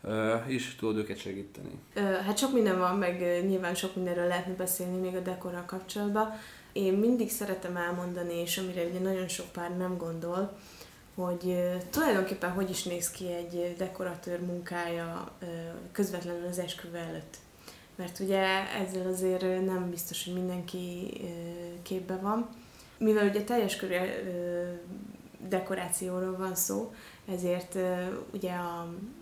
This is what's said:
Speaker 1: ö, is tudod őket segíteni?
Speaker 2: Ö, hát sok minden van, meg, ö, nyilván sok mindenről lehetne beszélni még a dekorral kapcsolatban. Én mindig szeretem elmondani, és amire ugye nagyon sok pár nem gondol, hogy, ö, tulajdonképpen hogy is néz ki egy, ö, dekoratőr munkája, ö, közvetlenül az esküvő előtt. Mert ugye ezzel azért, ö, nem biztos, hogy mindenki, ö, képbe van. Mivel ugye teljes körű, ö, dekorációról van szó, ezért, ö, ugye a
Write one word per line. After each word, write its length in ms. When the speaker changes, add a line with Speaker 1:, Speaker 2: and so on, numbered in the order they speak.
Speaker 1:
ö, 340
is 280
tudod 220
őket 200
segíteni? 600
Speaker 2:
Ö, 80
hát 360
sok 160
minden 240
van, 200
meg, 240
ö, 260
nyilván 280
sok 200
mindenről 320
lehetne 260
beszélni 440
még 180
a 60
dekorral 440
kapcsolatban. 680
Én 200
mindig 380
szeretem 460
elmondani, 560
és 240
amire 280
ugye 140
nagyon 280
sok 240
pár 260
nem 200
gondol, 600
hogy, 300
ö, 300
tulajdonképpen 600
hogy 180
is 140
néz 280
ki 220
egy, 220
ö, 220
dekoratőr 640
munkája, 1000
ö, 60
közvetlenül 560
az 120
esküvő 380
előtt. 400
Mert 240
ugye 240
ezzel 260
azért, 360
ö, 160
nem 300
biztos, 360
hogy 80
mindenki, 800
ö, 40
képbe 340
van. 340
Mivel 300
ugye 160
teljes 320
körű, 200
ö, 680
dekorációról 920
van 180
szó, 380
ezért, 420
ö, 180
ugye 180
a 360